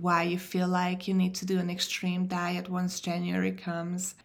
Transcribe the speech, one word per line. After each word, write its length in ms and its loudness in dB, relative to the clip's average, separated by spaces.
why 220 4
you 140 2
feel 300 0
like 400 0
you 60 2
need 220 4
to 100 -6
do 120 2
an 120 2
extreme 580 0
diet 420 -2
once 300 -2
January 540 0
comes. 720 -4